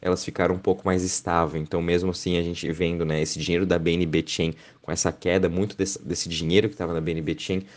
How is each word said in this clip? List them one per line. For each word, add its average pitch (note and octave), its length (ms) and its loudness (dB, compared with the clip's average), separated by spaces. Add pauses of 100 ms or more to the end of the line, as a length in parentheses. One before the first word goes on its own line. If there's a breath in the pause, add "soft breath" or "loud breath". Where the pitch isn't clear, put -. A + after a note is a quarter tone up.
elas F2+ 220 0
ficaram F2+ 300 0
um F2+ 60 -2
pouco F#2 260 0
mais F#2 180 2
estável, E2+ 560 0
então E2+ 220 -2
mesmo F2 300 2
assim F2 260 -2
a E2+ 60 2
gente E2+ 280 -4
vendo, E2+ 320 0
né, D#2 180 0
esse D#2 180 -2
dinheiro E2+ 260 2
da F2 140 2
B E2 140 2
N F2 120 2
B D#2+ 200 2
Chain E2 280 -2 (280 loud breath)
com - 120 -6
essa E2+ 180 0
queda, F2+ 380 2
muito G2 260 -2
desse, - 260 -4
desse E2+ 280 -6
dinheiro E2+ 400 2
que G#2 60 -12
tava E2+ 180 -4
na E2 80 0
B D#2+ 100 -2
N D#2+ 100 -2
B D#2 160 -2
Chain F#2+ 260 -4 (140)